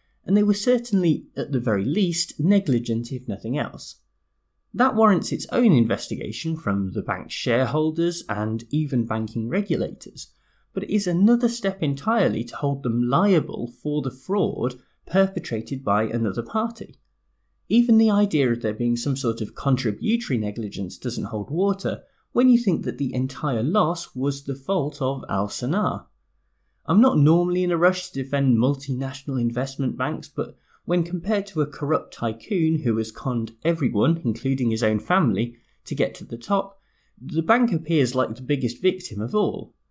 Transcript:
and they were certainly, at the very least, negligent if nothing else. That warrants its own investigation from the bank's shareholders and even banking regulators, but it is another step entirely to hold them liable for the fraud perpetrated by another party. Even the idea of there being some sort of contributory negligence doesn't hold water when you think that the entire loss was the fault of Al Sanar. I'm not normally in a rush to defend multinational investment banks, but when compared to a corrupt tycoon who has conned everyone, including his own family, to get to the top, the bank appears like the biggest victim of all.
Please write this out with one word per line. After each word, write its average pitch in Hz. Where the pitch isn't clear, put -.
and 196
they 208
were 208
certainly, 202
at 135
the 131
very 101
least, 170
negligent 131
if 127
nothing 113
else. -
That 254
warrants 214
its -
own 233
investigation 120
from 98
the -
bank's 92
shareholders 156
and 107
even 139
banking 113
regulators, -
but 190
it -
is 202
another 226
step 196
entirely 139
to -
hold 139
them 120
liable 151
for 147
the 127
fraud 139
perpetrated 175
by 104
another 113
party. -
Even 233
the 220
idea 196
of 120
there 110
being 120
some 127
sort 117
of -
contributory 139
negligence 104
doesn't 120
hold 104
water 175
when 254
you 233
think 175
that -
the 139
entire 131
loss 170
was 139
the 135
fault 147
of 135
Al 101
Sanar. 165
I'm 185
not 240
normally 175
in 175
a 170
rush 185
to 135
defend 135
multinational 131
investment 123
banks, 143
but -
when 175
compared 185
to 156
a 143
corrupt 147
tycoon 160
who 113
has 110
conned 120
everyone, 165
including 127
his 113
own 110
family, 117
to -
get 139
to -
the 120
top, -
the 147
bank 233
appears 147
like 127
the 120
biggest 131
victim 185
of 131
all. 190